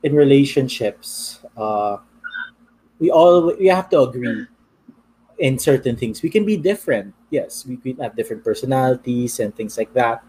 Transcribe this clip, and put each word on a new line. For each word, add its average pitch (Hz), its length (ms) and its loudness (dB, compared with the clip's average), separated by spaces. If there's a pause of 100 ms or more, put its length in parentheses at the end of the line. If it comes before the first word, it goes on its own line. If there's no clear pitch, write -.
in 147 120 0
relationships, 139 1200 0 (180)
uh, 104 400 -4 (1000)
we 165 120 2
all, 170 480 6
we 190 80 4
have 185 220 2
to 143 180 4
agree 120 380 -8 (960)
in 131 200 0
certain 127 380 0
things. 113 260 -6
We 165 60 -2
can 214 160 2
be 214 100 0
different. 147 580 -4 (160)
Yes, - 360 -6
we, 127 180 -10
we 127 160 -6
have 113 160 -8
different 110 260 -8
personalities 127 1000 -2
and 104 120 -4
things 110 240 -10
like 110 180 -4
that. 117 340 0